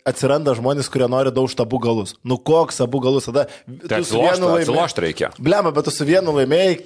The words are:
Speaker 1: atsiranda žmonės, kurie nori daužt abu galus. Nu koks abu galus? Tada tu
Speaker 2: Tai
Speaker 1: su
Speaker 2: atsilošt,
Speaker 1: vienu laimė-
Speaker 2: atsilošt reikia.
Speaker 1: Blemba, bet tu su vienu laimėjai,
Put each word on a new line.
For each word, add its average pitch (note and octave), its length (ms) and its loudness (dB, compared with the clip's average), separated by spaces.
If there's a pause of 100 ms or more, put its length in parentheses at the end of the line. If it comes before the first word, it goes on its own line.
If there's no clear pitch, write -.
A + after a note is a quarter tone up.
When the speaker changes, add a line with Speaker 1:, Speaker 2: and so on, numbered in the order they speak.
Speaker 1:
atsiranda C#3 500 0
žmonės, C3 360 -2
kurie B2+ 180 0
nori C3 240 0
daužt C3 300 0
abu A#2+ 160 -4
galus. A2+ 400 -2
Nu B2 180 -4
koks D#3+ 460 2
abu B2+ 180 -2
galus? B2+ 300 0
Tada C#3 160 0
tu - 420 -16
Speaker 2:
Tai F3+ 140 0
Speaker 1:
su A2+ 160 -2
Speaker 2:
atsilošt, E3+ 160 4
Speaker 1:
vienu F#3 160 2
laimė- E3+ 160 2
Speaker 2:
atsilošt D3+ 340 0
reikia. D#2+ 360 -2
Speaker 1:
Blemba, F3 360 0
bet C#3+ 160 -2
tu C#3 60 -4
su D#3 100 -4
vienu E3 320 2
laimėjai, D#3+ 500 2